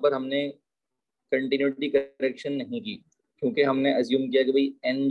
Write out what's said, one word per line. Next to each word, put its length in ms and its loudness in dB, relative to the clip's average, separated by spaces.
पर 120 2
हमने 340 -4
कंटिन्यूटी 580 0
करेक्शन 640 -2
नहीं 280 -6
की 120 -8
क्योंकि 200 2
हमने 320 2
अज्यूम 360 0
किया 120 4
कि 100 0
भाई 220 2
एन 260 0